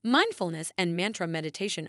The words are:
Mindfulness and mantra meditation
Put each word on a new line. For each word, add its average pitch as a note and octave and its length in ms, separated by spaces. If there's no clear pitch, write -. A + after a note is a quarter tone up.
Mindfulness A3 720
and F3 200
mantra F#3+ 320
meditation D#3+ 600